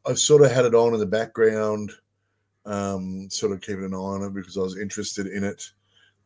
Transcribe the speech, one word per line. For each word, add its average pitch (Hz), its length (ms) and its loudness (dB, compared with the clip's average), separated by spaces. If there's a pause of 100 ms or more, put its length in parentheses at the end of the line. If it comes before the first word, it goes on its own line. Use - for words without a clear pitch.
I've 123 120 -2
sort 147 220 6
of 131 100 8
had 127 140 4
it 117 80 2
on 117 200 6
in 110 60 0
the 104 60 0
background, 107 840 0 (760)
um, 98 640 -6
sort 104 220 -4
of 92 100 -8
keeping 98 240 -8
an 95 80 -6
eye 95 40 -6
on 98 260 -6
it 98 100 -8
because 98 240 -10
I 98 40 -2
was 92 180 -4
interested 101 480 -8
in 98 160 -6
it. - 260 -8 (560)